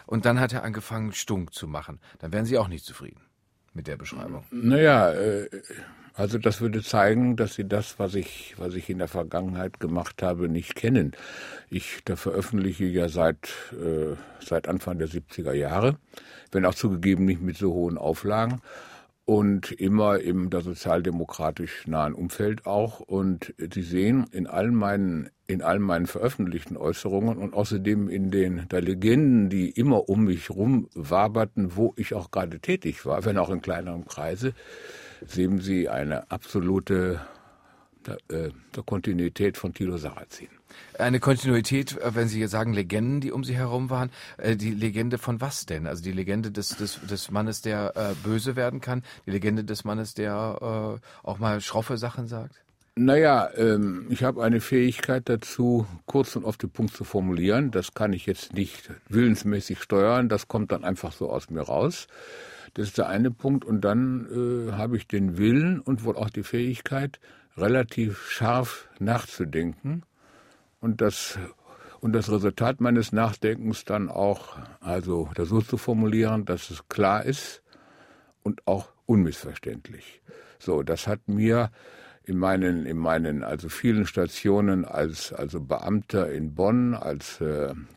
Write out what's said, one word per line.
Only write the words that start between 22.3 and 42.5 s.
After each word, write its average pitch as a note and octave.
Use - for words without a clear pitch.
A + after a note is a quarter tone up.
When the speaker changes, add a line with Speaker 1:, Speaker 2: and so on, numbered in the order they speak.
Speaker 2:
auch. G#2
Und F#2+
Sie F2+
sehen G2+
in F#2
allen G2+
meinen, G2+
in F#2
allen F2+
meinen F2
veröffentlichten F2+
Äußerungen G2+
und G2
außerdem G#2
in F#2+
den, F2+
der F2+
Legenden, A2
die F#2
immer A#2+
um G#2
mich F2+
rum A2
waberten, G2
wo A2
ich A2
auch G#2
gerade E2+
tätig F3+
war, E2
wenn G2+
auch F2
in F#2
kleinerem F2
Kreise, G2
sehen F#2
Sie F#2
eine C#2
absolute, F#2
äh, D#2+
der -
Kontinuität F#2
von F2+
Thilo F2+
Sarrazin. -
Speaker 1:
Eine B2
Kontinuität, C3
äh, A2+
wenn A#2
Sie A2
jetzt G#2+